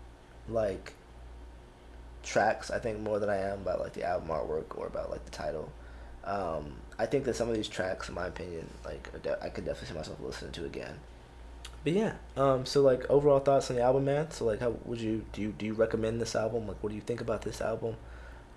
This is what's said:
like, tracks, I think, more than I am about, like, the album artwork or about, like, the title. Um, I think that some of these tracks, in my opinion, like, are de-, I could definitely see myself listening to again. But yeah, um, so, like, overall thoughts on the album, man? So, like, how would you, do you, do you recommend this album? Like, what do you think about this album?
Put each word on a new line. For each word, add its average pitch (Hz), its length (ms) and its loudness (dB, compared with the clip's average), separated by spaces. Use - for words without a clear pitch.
like, 107 460 -2
tracks, - 480 4
I 101 80 0
think, 110 180 -2
more 107 220 0
than 104 100 2
I 101 60 2
am 98 240 -2
about, 90 200 0
like, - 120 -4
the - 120 -8
album 87 260 0
artwork 78 460 -2
or - 120 -4
about, - 220 -4
like, - 140 -6
the - 60 -14
title. 76 400 -4
Um, 80 480 -4
I 113 80 2
think 135 200 2
that 113 100 2
some 117 120 0
of 117 60 2
these 110 140 0
tracks, - 400 -2
in - 80 -8
my 87 100 -2
opinion, 85 420 -8
like, 78 300 -10
are 80 40 -10
de-, - 220 -2
I - 80 -6
could 95 160 -6
definitely 71 260 -4
see - 40 -6
myself 80 260 -6
listening 67 320 -8
to 76 120 -6
again. 62 340 -8
But 151 80 4
yeah, 202 220 4
um, 131 300 6
so, 143 160 6
like, 127 260 8
overall 143 300 8
thoughts 139 320 6
on 127 60 0
the 120 60 4
album, 135 240 6
man? 147 260 2
So, - 120 -2
like, 107 140 2
how 123 120 2
would 117 140 -4
you, 110 320 0
do - 100 -6
you, 107 100 0
do 104 140 -4
you 110 80 0
recommend 110 460 2
this 113 140 -2
album? 110 320 0
Like, 95 160 -6
what 107 60 0
do 107 80 -6
you 104 60 -6
think 120 180 -4
about 117 220 0
this 110 180 -4
album? 113 340 -2